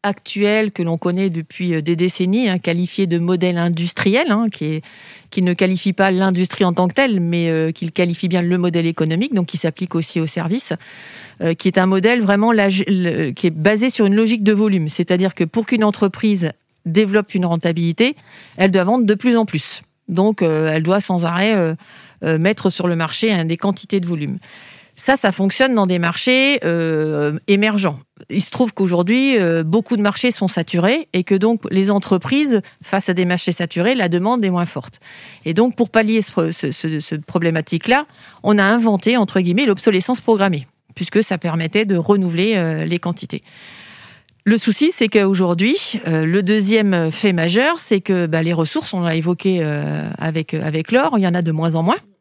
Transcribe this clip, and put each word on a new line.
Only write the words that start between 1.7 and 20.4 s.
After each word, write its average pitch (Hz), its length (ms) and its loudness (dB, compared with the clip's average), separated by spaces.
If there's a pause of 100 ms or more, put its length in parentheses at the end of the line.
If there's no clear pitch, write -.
euh, 160 80 0
des 170 160 -2
décennies, 185 540 0
hein, 185 80 0
qualifié 175 480 -2
de 170 120 0
modèle 180 380 0
industriel, 175 760 0
hein, 220 220 2
qui 151 140 -8
est, 156 180 -4 (460)
qui 190 100 -2
ne 180 140 2
qualifie 185 400 0
pas 196 160 2
l'industrie 185 560 0
en 175 80 0
tant 180 140 2
que - 40 -2
telle, 247 280 2
mais, 170 280 0
euh, 160 240 0
qui 170 140 -8
le 165 40 -6
qualifie 180 380 -2
bien 175 140 0
le 180 160 0
modèle 175 260 0
économique, 165 480 -2
donc 180 140 0
qui - 100 -10
s'applique 170 380 -4
aussi 165 260 -4
aux 156 60 -2
services, 165 480 -4 (680)
euh, 165 140 0
qui - 140 -2
est 180 100 2
un 185 80 4
modèle 196 340 2
vraiment 202 320 2
lagi-, 196 340 2
le, 170 440 0
qui - 160 -4
est 170 40 4
basé 208 380 2
sur 240 160 0
une 196 100 4
logique 220 300 2
de 214 80 4
volume. 196 380 2
C'est-à-dire 180 440 0
que 175 100 0
pour 214 200 -2
qu'une 220 200 0
entreprise 202 680 0 (340)
développe 202 500 0
une 180 120 0
rentabilité, 170 680 0 (440)
elle 185 140 4
doit 185 120 2
vendre 233 220 2
de 208 80 4
plus 233 240 2
en 220 80 2
plus. - 340 -6 (260)
Donc, 196 360 0